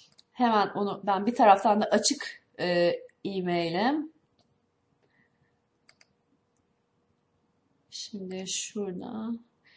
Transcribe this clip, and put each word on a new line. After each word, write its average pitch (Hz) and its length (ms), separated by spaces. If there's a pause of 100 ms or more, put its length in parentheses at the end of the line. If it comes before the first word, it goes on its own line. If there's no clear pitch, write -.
(320)
Hemen 220 360
onu 202 360
ben 202 220
bir 240 80
taraftan 208 460
da - 40
açık, - 580 (180)
e, 175 360 (280)
e-mail'im. 190 880 (3750)
Şimdi 190 580
şurada. 208 840 (460)